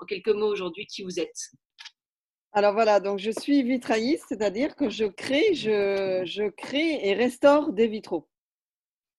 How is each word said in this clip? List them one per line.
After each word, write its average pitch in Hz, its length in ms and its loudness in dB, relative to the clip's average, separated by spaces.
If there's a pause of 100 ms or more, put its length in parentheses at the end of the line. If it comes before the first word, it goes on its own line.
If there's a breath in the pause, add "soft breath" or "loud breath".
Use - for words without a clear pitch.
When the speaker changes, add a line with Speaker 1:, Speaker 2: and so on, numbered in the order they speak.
Speaker 1:
en 185 40 -14
quelques 196 220 -6
mots 208 240 2
aujourd'hui, 185 360 -6
qui - 160 -12
vous 185 140 -8
êtes. 175 200 -6 (1120)
Speaker 2:
Alors 208 220 4
voilà, 214 260 4
donc 196 200 -2
je 208 120 -4
suis 285 320 2
vitrailliste, 240 640 -2
c'est-à-dire 214 480 -2
que 277 140 -2
je 202 160 -2
crée, 294 480 0
je, 196 720 0
je 196 240 -4
crée 285 580 -2
et 196 60 2
restaure 285 580 4
des 220 160 2
vitraux. 202 400 -6 (920)